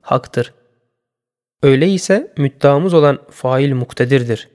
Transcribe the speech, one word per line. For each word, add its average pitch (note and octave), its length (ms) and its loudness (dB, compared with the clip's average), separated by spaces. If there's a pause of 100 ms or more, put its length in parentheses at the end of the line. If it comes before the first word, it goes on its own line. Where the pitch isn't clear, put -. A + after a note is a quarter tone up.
haktır. - 540 -4 (1080)
Öyleyse F#3 720 0
müddeamız C#3+ 580 0
olan D3 240 4 (120)
fail C3+ 420 -2
muktedirdir. B2 840 -2